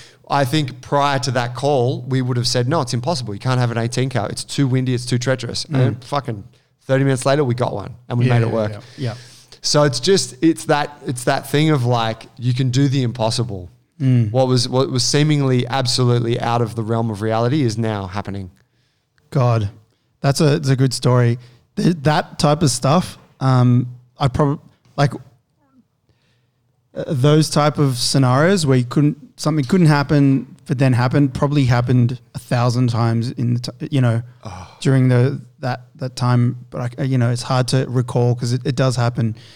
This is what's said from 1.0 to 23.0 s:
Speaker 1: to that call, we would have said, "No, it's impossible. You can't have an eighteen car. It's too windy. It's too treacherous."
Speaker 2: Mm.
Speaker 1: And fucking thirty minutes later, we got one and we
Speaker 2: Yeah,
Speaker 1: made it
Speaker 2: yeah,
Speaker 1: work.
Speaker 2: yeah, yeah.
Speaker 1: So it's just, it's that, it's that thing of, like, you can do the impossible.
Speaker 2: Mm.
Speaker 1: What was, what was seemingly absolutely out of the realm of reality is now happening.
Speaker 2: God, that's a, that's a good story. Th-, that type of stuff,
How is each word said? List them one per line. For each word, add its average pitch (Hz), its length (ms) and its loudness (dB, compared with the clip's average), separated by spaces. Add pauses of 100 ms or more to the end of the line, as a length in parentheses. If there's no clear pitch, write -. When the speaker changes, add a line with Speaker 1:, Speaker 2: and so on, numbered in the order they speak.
Speaker 1:
to 127 120 -4
that 120 240 -4
call, 123 520 0
we 131 160 -2
would 123 140 -2
have 117 100 -2
said, 123 200 0
"No, 160 140 0
it's 127 120 -4
impossible. 120 420 -4
You 98 40 -12
can't 127 200 0
have 120 120 0
an 117 60 -4
eighteen 120 320 -2
car. 107 200 -4
It's - 140 -10
too 143 240 -2
windy. 127 280 0
It's 120 100 -6
too 123 140 0
treacherous." 127 460 -4
Speaker 2:
Mm. 151 100 -6 (120)
Speaker 1:
And - 160 -4
fucking 113 400 -6 (400)
thirty 135 200 0
minutes 135 220 0
later, 143 180 2
we 120 120 0
got 123 180 -2
one 92 220 -10 (120)
and 123 100 -4
we 120 100 2
Speaker 2:
Yeah, 123 120 4
Speaker 1:
made 113 60 2
it 107 40 -2
Speaker 2:
yeah, 104 40 -2
Speaker 1:
work. 107 180 -2
Speaker 2:
yeah, 104 80 -14 (180)
yeah. 120 160 -6 (480)
Speaker 1:
So 147 220 2
it's 147 160 0
just, - 420 0
it's 160 240 2
that, 147 400 -2
it's 131 200 -6
that 139 240 0
thing 151 200 2
of, 135 160 2
like, 113 420 -2 (100)
you 123 160 0
can 127 180 0
do 139 160 2
the 131 160 0
impossible. 110 680 -4 (300)
Speaker 2:
Mm. 123 320 2
Speaker 1:
What 127 160 2
was, 127 200 2
what 127 220 0
was 123 140 -2
seemingly 139 640 2
absolutely 120 720 0
out 117 240 -2
of 113 120 -4
the 117 60 -4
realm 113 300 -2
of 101 100 -8
reality 117 400 0
is 113 160 -2
now 107 300 -4
happening. 98 420 -10 (800)
Speaker 2:
God, 117 400 0 (520)
that's 139 200 0
a, 160 40 4 (120)
that's 143 120 -2
a 135 60 2
good 131 180 0
story. 123 440 2 (380)
Th-, 190 260 2
that 151 380 -2
type 156 240 2
of 131 80 2
stuff, 151 480 -2 (200)